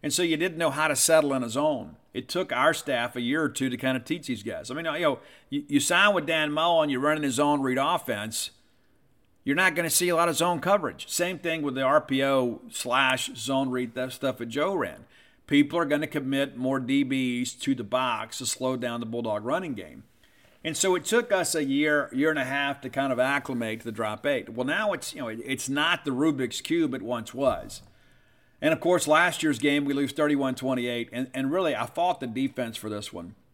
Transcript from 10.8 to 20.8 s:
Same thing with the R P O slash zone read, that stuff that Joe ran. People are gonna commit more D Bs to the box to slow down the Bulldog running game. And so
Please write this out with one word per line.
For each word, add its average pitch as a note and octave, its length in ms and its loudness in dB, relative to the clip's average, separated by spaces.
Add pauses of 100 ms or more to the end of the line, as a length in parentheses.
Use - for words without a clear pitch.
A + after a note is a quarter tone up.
Same F3+ 300 -2
thing D#3+ 240 -2
with C#3 120 -2
the C3+ 80 -2
R C#3 180 6
P C3+ 220 0
O C3+ 380 2 (100)
slash C3 680 2
zone C3 340 0
read, B2 240 -4
that B2+ 180 -4
stuff B2+ 260 -4
that A#2+ 80 -6
Joe D3 280 0
ran. G#2+ 320 -4 (400)
People D3 320 4
are E3+ 60 2
gonna D3 220 0
commit C#3 500 -2
more C3 220 0
D C3+ 260 2
Bs B2+ 560 -2
to C#3 140 0
the A#2+ 100 -6
box A2+ 540 -2
to B2 80 -6
slow B2+ 300 -2
down A#2 240 -4
the A#2 60 -6
Bulldog A2+ 380 -4
running D#3 300 -2
game. E2+ 300 -14 (580)
And D#3+ 140 -4
so F#3+ 180 2